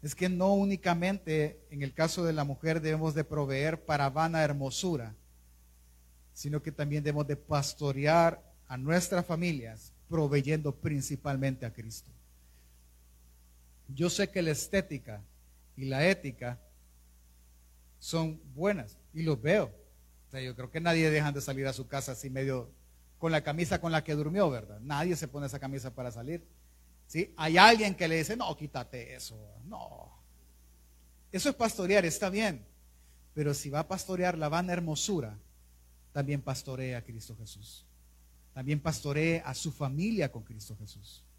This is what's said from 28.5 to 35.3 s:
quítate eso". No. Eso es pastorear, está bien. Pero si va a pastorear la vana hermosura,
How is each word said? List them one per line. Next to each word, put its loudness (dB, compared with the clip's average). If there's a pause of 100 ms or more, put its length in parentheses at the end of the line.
quítate -10
eso". -14 (280)
No. -16 (1120)
Eso 0
es 2
pastorear, 4
está 0
bien. -2 (680)
Pero 0
si -6
va -2
a -4
pastorear -2
la 0
vana 0
hermosura, -2 (720)